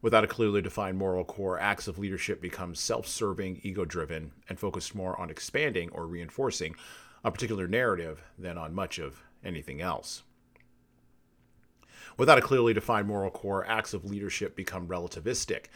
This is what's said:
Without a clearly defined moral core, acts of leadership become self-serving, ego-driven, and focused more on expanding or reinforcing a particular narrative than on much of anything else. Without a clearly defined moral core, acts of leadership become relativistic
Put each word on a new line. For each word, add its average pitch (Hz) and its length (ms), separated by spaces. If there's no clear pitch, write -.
Without 110 220
a 104 40
clearly 104 340
defined 95 360
moral 92 280
core, 92 340
acts 101 300
of 90 100
leadership 95 400
become 87 360
self-serving, 98 880
ego-driven, 82 680
and 90 100
focused 92 380
more 92 240
on 90 100
expanding 95 600
or 85 180
reinforcing 85 680
a 110 60
particular 101 360
narrative 90 560
than 87 180
on 80 160
much 92 260
of 71 220
anything 76 380
else. - 400
Without 131 220
a 127 40
clearly 120 340
defined 107 320
moral 101 240
core, 98 340
acts 110 260
of 95 140
leadership 101 500
become 90 320
relativistic 90 800